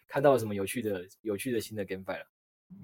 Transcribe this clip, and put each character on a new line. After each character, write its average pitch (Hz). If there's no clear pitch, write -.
看 143
到 139
了 123
什 113
么 104
有 98
趣 120
的， 101
有 107
趣 113
的 117
新 107
的 101
GameFi 95
了？ -